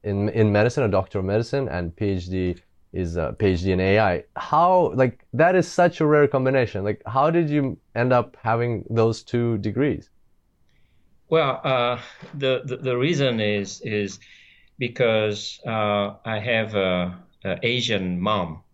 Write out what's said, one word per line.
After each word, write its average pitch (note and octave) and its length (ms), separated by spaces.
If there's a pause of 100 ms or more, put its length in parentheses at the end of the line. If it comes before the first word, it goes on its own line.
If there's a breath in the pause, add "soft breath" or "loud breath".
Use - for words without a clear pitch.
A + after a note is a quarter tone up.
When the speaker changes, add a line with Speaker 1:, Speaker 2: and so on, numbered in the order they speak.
Speaker 1:
in, G2+ 260
in G#2+ 220
medicine, A2 300
a A#2 80
doctor G2 300
of F#2 60
medicine, A#2 420
and E2+ 280
P A2 120
H F2+ 220
D F2+ 260 (380)
is F2 240
a C#2+ 200
P G#2+ 100
H F2+ 160
D F#2+ 100
in F#2 80
A F#2+ 180
I. F#2+ 240 (140)
How, F3 580
like, B2+ 380
that D#3+ 200
is F3+ 140
such - 320
a D#3+ 60
rare D3 240
combination. C3 560
Like, G#2+ 200
how C3+ 240
did E3 200
you C#3 280 (160)
end B2 200
up A#2+ 280
having A#2 480
those A2+ 320
two A#2+ 360
degrees? A2 520 (1160)
Speaker 2:
Well, D3 360
uh, B2 360 (360 loud breath)
the, C3 280
the, B2 140
the B2+ 180
reason C3 460
is, G#2 400
is G#2 380 (580 soft breath)
because, A2 920
uh, G#2 460 (100)
I A2 160
have G#2+ 360
a, F2+ 440 (240)
a F#2 200
Asian A2 580
mom. F#2 400 (120)